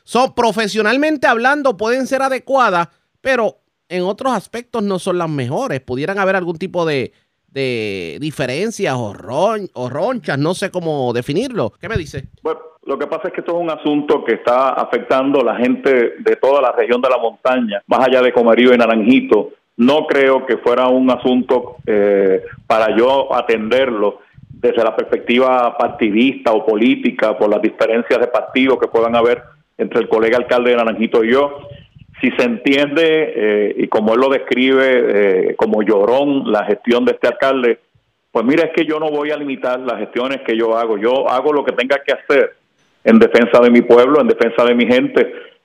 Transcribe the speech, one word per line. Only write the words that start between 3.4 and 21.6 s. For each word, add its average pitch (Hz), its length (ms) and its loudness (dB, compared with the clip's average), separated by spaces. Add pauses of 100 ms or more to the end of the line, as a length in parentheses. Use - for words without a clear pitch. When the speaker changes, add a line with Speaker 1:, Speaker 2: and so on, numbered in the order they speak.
Speaker 1:
en 180 140 -4
otros 233 280 -4
aspectos 233 500 -8
no 196 160 -2
son 180 200 -4
las 165 100 -4
mejores. 151 520 -6
Pudieran 151 380 -6
haber 190 180 0
algún 175 220 -6
tipo 175 260 -6
de, 143 280 -4 (380)
de 107 680 -6
diferencias 151 760 -6
o 113 200 -8
ron-, 190 580 -4
o 123 160 -10
ronchas, 175 500 -6
no 151 160 -2
sé 185 160 -8
cómo 151 420 -4
definirlo. 151 680 -4
¿Qué 175 80 -16
me 220 80 -6
dice? 139 300 -10 (160)
Speaker 2:
Bueno, 156 180 -6 (240)
lo 135 140 -6
que 143 80 -6
pasa 165 220 -8
es - 60 -10
que 175 60 -8
esto 170 160 -6
es 170 60 -2
un 165 80 -4
asunto 147 540 -2
que 113 100 0
está 127 360 2
afectando 131 680 0
a 120 40 2
la 107 120 0
gente 120 600 2
de 110 180 0
toda 139 240 2
la 123 120 0
región 120 280 0
de 127 80 0
la 123 100 2
montaña, 113 680 -2
más 120 200 4
allá 127 140 4
de 123 120 2
Comerío 120 420 6
y 120 40 2
Naranjito. 113 720 2 (280)
No 143 280 2
creo 135 400 2
que 113 120 -2
fuera 127 300 0
un 127 220 2
asunto, 127 640 0 (100)